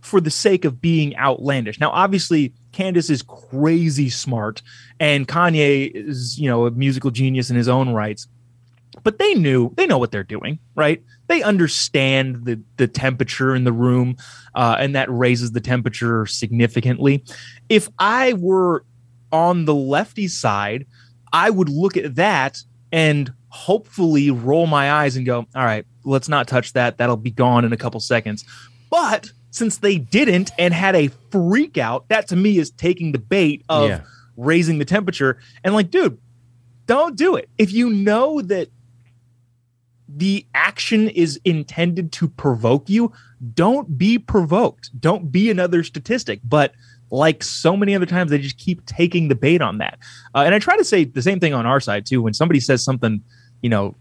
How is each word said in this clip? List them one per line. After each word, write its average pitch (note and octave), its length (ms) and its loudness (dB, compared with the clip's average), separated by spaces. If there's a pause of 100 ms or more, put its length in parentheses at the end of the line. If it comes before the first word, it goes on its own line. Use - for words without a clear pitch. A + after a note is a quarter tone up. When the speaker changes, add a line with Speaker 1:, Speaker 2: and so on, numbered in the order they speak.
Speaker 1:
for G3 200 2
the D#3 80 -2
sake F#3 360 0
of B2+ 140 -2
being D#3 380 0
outlandish. C3 600 -2
Now, D3+ 100 0
obviously, F3 640 0 (200)
Candace F3 360 -2
is C#3 140 -2
crazy D3 880 -2
smart, A2+ 500 -6 (380)
and C#3+ 280 0
Kanye D3 640 2
is, B2+ 480 -8
you D3 80 0
know, A#2+ 200 2
a A#2+ 40 0
musical C3 380 -2
genius C3 400 -2
in B2 60 0
his A#2+ 120 0
own B2+ 220 2
rights. G#2+ 380 -6 (760)
But G#3+ 140 0
they G4+ 160 2
knew, C3 420 2
they F#4 120 2
know G3 100 2
what B2 140 -2
they're G2+ 120 -6
doing, A#2 360 -8 (160)
right? D#3 260 0 (260)
They E4+ 140 0
understand C3+ 1040 0
the, A2+ 160 -4 (160)
the B2 100 2
temperature C3 680 -2
in B2+ 80 0
the B2 100 2
room, B2 420 2 (380)
uh, A#2+ 260 2
and C#3 160 -2
that C3 160 0
raises B2 400 0
the A#2+ 80 -2
temperature A#2 680 -2
significantly. B2 960 0 (460)
If G#3+ 280 2
I B3 360 2
were F3+ 520 0 (460)
on E3+ 340 2
the D3+ 100 2
lefty D3 520 -2
side, G#2+ 580 -2 (480)
I F3 160 4
would F#3 200 0
look F3 280 -2
at C#3+ 180 -6
that D#3 440 0 (320)
and D3 420 0 (160)
hopefully E3 840 0
roll C3+ 360 0
my C#3+ 240 2
eyes D3 260 0
and B2+ 80 -4
go, B2 140 -2 (160)
"All C3 100 0
right, G#2+ 200 -2 (180)
let's C3+ 260 -2
not C#3+ 180 0
touch B2+ 260 -2
that. A#2+ 240 0
That'll A#2+ 200 0
be A2+ 140 -8
gone B2 340 2
in A#2 80 0
a A2 40 -4
couple A#2 220 -8
seconds." A2 460 -4 (440)
But D4 400 -2 (220)
since - 260 -4
they G3+ 200 0
didn't F#3 600 0
and F3 160 2
had F#3 220 2
a D3 140 4 (220)
freak G3+ 460 0
out, B2 320 -4
that G#3+ 200 0
to F3+ 60 -2
me G3 240 2
is D3+ 120 -2
taking E3 400 -4
the C3 80 -2
bait D#3 500 0
of D3+ 200 2
Speaker 2:
Yeah. F2 120 -4 (360)
Speaker 1:
raising D#3+ 420 2
the D3 60 -2
temperature. E3 520 -2 (260)
And G3 100 0
like, G#3 180 2
dude, D4+ 260 0 (680)
don't C#4+ 300 0
do E4 180 2
it. - 220 -6
If G#3 160 2
you A#3+ 160 0
know A3+ 520 0
that F3+ 280 -4 (1400)
the F#3+ 460 -2
action G#3 560 0
is D#3+ 360 0
intended E3+ 680 -2
to - 140 -4
provoke B2 600 0
you, A3+ 220 2 (420)
don't G3 440 0
be G#3+ 220 2
provoked. F#3+ 720 0 (100)
Don't E3 320 0
be G3 180 2
another F3+ 340 0
statistic. D#3 600 -6
But C#3+ 300 2 (360)
like D#3+ 340 0
so - 320 0
many G3+ 200 0
other F#3 100 0
times, F3 260 -2
they D3 60 2
just C#3 200 -6
keep - 280 -6
taking E3+ 440 0
the C3+ 60 4
bait D#3+ 260 2
on G#2+ 180 -2
that. - 180 -8 (360)
Uh, C#3 120 4
and F3 80 4
I G#3 60 4
try F4+ 180 2
to G#4+ 60 2
say F3+ 220 2
the B2+ 160 -6
same F#3 180 0
thing E3 140 0
on A#2+ 120 -2
our C3+ 140 4
side, G#2 260 -4
too. C3 160 0
When A2+ 120 0
somebody D#3 260 2
says B2+ 240 0
something, A#2 380 -2 (400)
you A#2+ 80 -2
know G2+ 320 -2